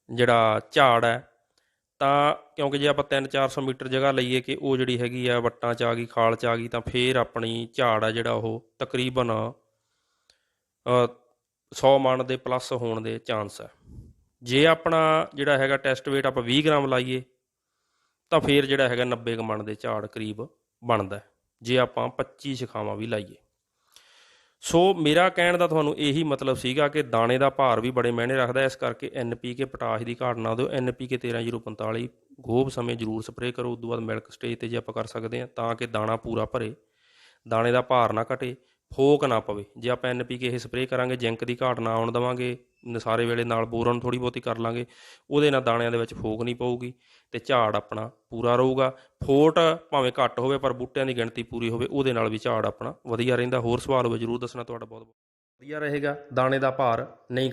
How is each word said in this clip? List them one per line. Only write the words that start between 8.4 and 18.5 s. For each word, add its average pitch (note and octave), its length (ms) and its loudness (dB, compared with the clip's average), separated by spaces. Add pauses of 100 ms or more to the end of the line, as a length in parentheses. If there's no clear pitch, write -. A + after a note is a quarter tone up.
ਤਕਰੀਬਨ, B2 760 -2 (1300)
ਅਹ, B2 200 4 (680)
ਸੌ C#3 260 6
ਮਣ B2+ 240 2
ਦੇ B2+ 140 -4
ਪਲੱਸ B2+ 360 -4
ਹੋਣ A#2 280 -4
ਦੇ A2+ 180 -6
ਚਾਂਸ G#2+ 420 -6
ਹੈ। - 100 -18 (720)
ਜੇ C3 220 4
ਆਪਣਾ D#3+ 680 4
ਜਿਹੜਾ C#3+ 220 2
ਹੈਗਾ C3+ 200 2
ਟੈਸਟ C3+ 320 -2
weight C#3 160 0
ਆਪਾਂ C3 180 0
ਵੀਹ C3 220 2
ਗ੍ਰਾਮ D3 200 4
ਲਾਈਏ, B2+ 380 -2 (1040)
ਤਾਂ D#3 120 4
ਫਿਰ C#3+ 240 4